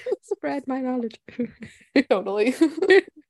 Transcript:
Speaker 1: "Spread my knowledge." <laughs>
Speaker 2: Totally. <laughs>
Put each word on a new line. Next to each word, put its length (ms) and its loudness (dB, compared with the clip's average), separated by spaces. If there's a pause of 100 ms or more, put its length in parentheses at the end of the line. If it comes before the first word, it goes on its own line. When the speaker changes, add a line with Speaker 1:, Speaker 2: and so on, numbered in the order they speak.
(220)
Speaker 1:
"Spread 440 -6
my 140 -4
knowledge." 480 -4
<laughs> 800 -4
Speaker 2:
Totally. 500 0
<laughs> 440 4 (260)